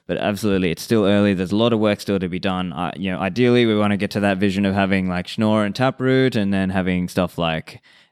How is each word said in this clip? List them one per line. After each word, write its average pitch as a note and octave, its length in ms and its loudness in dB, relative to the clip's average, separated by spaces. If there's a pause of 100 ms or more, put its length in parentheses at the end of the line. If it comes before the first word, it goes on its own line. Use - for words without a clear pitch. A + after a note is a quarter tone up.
but F2+ 100 -4
absolutely, G2 540 0
it's D#2+ 100 -6
still G#2+ 240 0
early. G2+ 300 4
There's F2+ 160 -4
a G2+ 40 0
lot A2+ 160 2
of A2+ 80 2
work G#2 220 0
still G2+ 160 -2
to F#2 100 -4
be F2+ 120 -8
done. F#2 340 -4
I, D#2+ 240 -6
you F#2+ 140 -4
know, E2+ 80 -4
ideally, A#2+ 480 2
we G#2+ 100 2
wanna G#2 180 2
get G2 160 -2
to G#2+ 100 -4
that G2+ 180 2
vision G2+ 260 2
of F#2+ 80 2
having, F#2+ 340 0
like, F2+ 200 -4
Schnorr G#2+ 360 0
and G2+ 120 -4
Taproot, C3 600 0
and G2+ 160 0
then F#2+ 200 0
having F2+ 360 0
stuff F2+ 300 -2
like D#2+ 420 -4 (320)